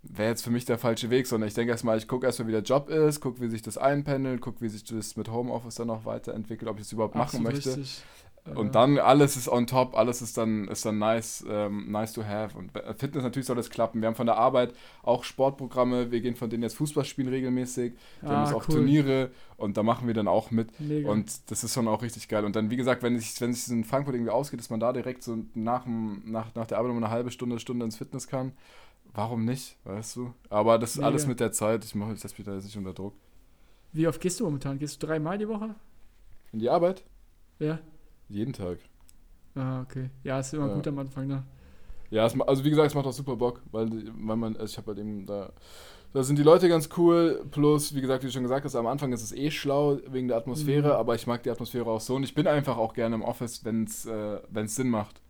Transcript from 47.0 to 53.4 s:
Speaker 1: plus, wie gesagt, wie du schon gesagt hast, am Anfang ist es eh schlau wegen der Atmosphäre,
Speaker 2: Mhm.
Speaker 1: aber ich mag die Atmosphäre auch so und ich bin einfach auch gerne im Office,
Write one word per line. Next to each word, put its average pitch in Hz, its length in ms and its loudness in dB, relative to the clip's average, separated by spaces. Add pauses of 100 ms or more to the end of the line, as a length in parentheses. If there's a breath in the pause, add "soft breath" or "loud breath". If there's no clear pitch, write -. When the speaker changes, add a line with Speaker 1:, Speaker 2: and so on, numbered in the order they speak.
Speaker 1:
plus, 147 440 4
wie 139 80 0
gesagt, 131 200 2
wie 135 40 -4
du 123 60 -4
schon 127 100 -2
gesagt 131 220 0
hast, 143 120 -6
am 117 100 0
Anfang 135 260 -2
ist 110 100 -4
es 104 100 -8
eh 143 180 -2
schlau 143 480 2 (120)
wegen 127 180 -2
der 117 80 2
Atmosphäre, 143 520 2
Speaker 2:
Mhm. 139 60 6
Speaker 1:
aber 113 200 2
ich 113 120 -4
mag 120 160 -2
die 127 80 -2
Atmosphäre 117 400 -4
auch 110 100 0
so 127 160 -2
und 135 60 0
ich 127 120 -6
bin 151 120 2
einfach 143 300 2
auch 113 180 0
gerne 117 200 0
im 110 80 -2
Office, 117 420 -6